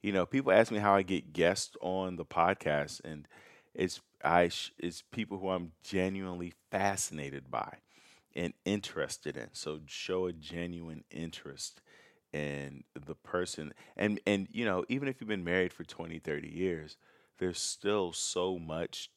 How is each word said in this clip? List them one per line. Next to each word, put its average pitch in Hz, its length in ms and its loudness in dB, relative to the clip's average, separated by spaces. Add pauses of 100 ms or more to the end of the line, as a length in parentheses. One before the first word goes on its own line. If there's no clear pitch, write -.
you 101 100 0
know, 92 140 4
people 135 260 2
ask 110 200 10
me 107 80 0
how 101 140 6
I 98 80 8
get 90 300 0
guests 85 500 2
on 92 360 -2
the 82 80 -6
podcast, 78 800 2
and 73 220 -10 (460)
it's, - 280 -2 (220)
I 87 260 6
sh-, - 280 -6
it's 87 240 -4
people 104 380 -6
who 95 100 -4
I'm 87 220 -2 (100)
genuinely 92 720 -2 (180)
fascinated 76 760 -2
by - 280 -4 (580)
and 85 180 -2 (120)
interested 73 720 -2
in. 57 160 -10
So 78 320 -6
show 92 400 -2
a 87 80 -2
genuine 82 760 -8
interest - 720 -10 (520)
in 71 500 -6 (100)
the 71 220 -10
person. 80 580 -4 (220)
And, 104 320 0
and, 101 240 2
you 117 140 -2
know, 92 240 2
even 135 180 0
if 131 140 -6
you've 110 80 -8
been 95 160 0
married 90 280 4
for 82 120 -12
twenty, 82 340 -10
thirty 76 300 -4
years, 80 480 -2 (400)
there's 90 220 -2
still 101 520 0
so 90 480 -2
much 80 580 -6